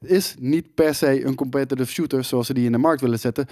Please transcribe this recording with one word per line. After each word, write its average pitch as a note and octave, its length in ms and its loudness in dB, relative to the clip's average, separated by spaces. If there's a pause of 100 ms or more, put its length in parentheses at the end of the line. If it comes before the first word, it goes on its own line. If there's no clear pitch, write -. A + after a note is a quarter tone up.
is F#3 380 0
niet D3 360 -2
per D#3 200 2
se C3+ 300 2
een C3+ 100 -2
competitive C3 580 -2
shooter C#3 320 -2
zoals A#2+ 220 -2
ze C#3 80 -4
die B2 100 2
in A#2 80 2
de A2+ 60 2
markt D3 220 2
willen A#2+ 180 0
zetten. C3 340 -4